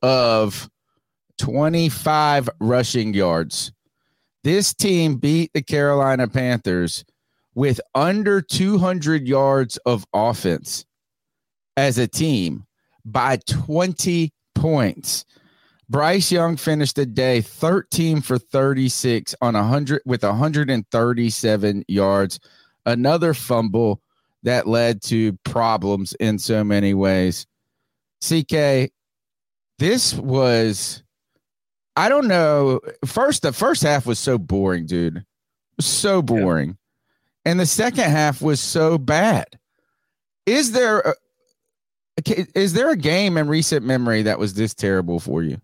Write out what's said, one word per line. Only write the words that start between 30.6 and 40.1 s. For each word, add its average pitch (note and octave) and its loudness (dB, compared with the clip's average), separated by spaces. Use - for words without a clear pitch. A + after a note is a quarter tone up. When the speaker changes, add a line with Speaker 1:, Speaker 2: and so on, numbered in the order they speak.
Speaker 1:
I F#3 2
don't C#4 2
know. D3 2
First, B3+ 0
the C#3 0
first B3 0
half D3 2
was A#2 -2
so B2+ 0
boring, F#2 -2
dude. E2+ -2
So - 0
Speaker 2:
Yeah. F3+ 2
Speaker 1:
boring. F#2+ 0
And E3+ 0
the F3+ 2
second A3 0
half D3+ 2
was D3+ 0
so D#3+ 0
bad. D#3 0